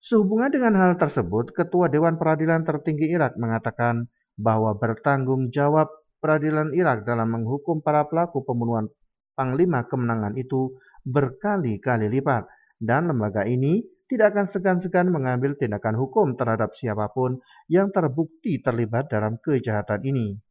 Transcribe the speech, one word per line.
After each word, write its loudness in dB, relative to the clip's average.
Sehubungan 2
dengan 2
hal 4
tersebut, -2
Ketua 2
Dewan 2
Peradilan 2
Tertinggi -2
Irak 0
mengatakan -2
bahwa 0
bertanggung -2
jawab 2
peradilan 0
Irak 2
dalam 0
menghukum -4
para 2
pelaku -2
pembunuhan -2
Panglima 0
Kemenangan -2
itu -2
berkali-kali 0
lipat, -2
dan 0
lembaga 0
ini 0
tidak 2
akan 0
segan-segan 0
mengambil 0
tindakan -2
hukum 0
terhadap -2
siapapun -4
yang 2
terbukti -2
terlibat -2
dalam -2
kejahatan -2
ini. -2